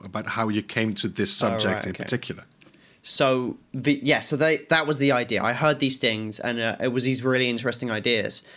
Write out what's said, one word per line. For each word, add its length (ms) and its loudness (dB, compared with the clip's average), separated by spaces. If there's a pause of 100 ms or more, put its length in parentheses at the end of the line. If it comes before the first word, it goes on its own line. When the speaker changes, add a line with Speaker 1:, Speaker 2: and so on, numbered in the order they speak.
Speaker 1:
about 220 -8
how 220 -2
you 120 0
came 360 -2
to 120 -2
this 220 0 (120)
Speaker 2:
Oh, 60 2
Speaker 1:
subject 280 0
Speaker 2:
right, 100 -6
Speaker 1:
in 60 -2
Speaker 2:
okay. 100 -8
Speaker 1:
particular. 420 -6 (560)
Speaker 2:
So 560 0 (160)
the, 300 2
yeah, 180 2
so 160 -2
they, 220 2 (100)
that 180 4
was 120 0
the 140 4
idea. 300 0
I 120 2
heard 260 2
these 180 0
things, 400 0
and, 220 -4
uh, 200 -2
it 80 2
was 160 0
these 200 0
really 240 2
interesting 420 -2
ideas, 520 0 (140)